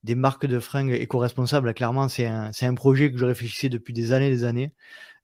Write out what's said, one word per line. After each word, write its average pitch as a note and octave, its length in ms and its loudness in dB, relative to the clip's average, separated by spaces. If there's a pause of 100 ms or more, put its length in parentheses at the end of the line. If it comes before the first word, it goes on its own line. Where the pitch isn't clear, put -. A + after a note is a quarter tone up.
des A2+ 140 -2
marques C3 280 2
de B2 140 2
fringues C3+ 320 -2
éco-responsables. B2 800 0
Clairement, B2+ 360 0
c'est B2 180 -2
un, A2 240 -4
c'est B2+ 160 -2
un B2 80 2
projet C3+ 380 4
que B2 40 -8
je B2 80 0
réfléchissais A#2+ 440 -2
depuis A#2+ 240 -6
des A#2 180 -2
années, C3+ 180 4
des B2+ 140 2
années. A#2+ 300 -2 (520)